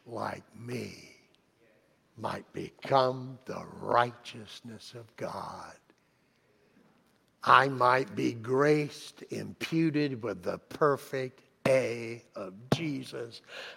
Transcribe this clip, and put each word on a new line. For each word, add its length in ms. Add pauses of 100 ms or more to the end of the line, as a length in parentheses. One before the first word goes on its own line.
like 380 (160)
me, 340 (1200)
might 340
become 920
the 180 (160)
righteousness 1120
of 220
God. 560 (1700)
I 240
might 440
be 200
graced, 960
imputed 920
with 220
the 140
perfect 840 (220)
A 580 (100)
of 200 (200)
Jesus 680 (360)